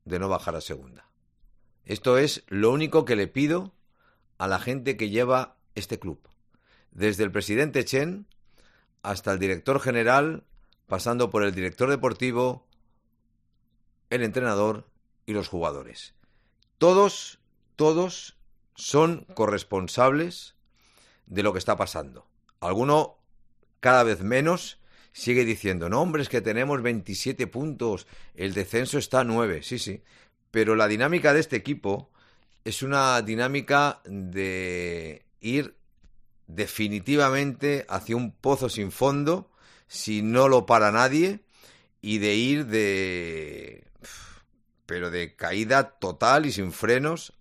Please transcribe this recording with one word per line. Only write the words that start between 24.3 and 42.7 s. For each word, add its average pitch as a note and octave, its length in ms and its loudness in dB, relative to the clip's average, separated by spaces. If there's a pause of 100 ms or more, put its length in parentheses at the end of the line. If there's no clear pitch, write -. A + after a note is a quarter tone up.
sigue B2 320 2
diciendo: F#2+ 460 -2
"No, A#2 100 2
hombre, D#3 220 0
es C3 80 -6
que A#2+ 100 0
tenemos B2 400 -2
veintisiete A#2 640 -4
puntos, A#2+ 600 -4 (280)
el F#2+ 200 -6
descenso A2+ 420 -2
está C3 240 0
a B2+ 40 2
nueve". A2+ 380 -2
Sí, B2 160 -8
sí, G2+ 240 -10 (480)
pero A2 260 4
la A2 100 4
dinámica C#3+ 460 2
de D3+ 80 4
este D3+ 160 -2
equipo G#2 560 -6 (520)
es - 180 -8
una C3+ 400 2
dinámica C3+ 800 0
de F2+ 1200 -6 (140)
ir B2+ 360 -4 (720)
definitivamente C3 1400 -2
hacia F#2+ 260 -4
un A#2+ 160 -4
pozo - 380 0
sin G2+ 240 -6
fondo, C#3+ 580 0 (380)
si G#2+ 340 -6
no A#2+ 260 4
lo B2+ 160 6
para G#2+ 280 6
nadie, D3 480 2 (600)
y G#2+ 180 -2
de G#2 180 2
ir C3+ 300 0
de, F2 1200 -4 (1000)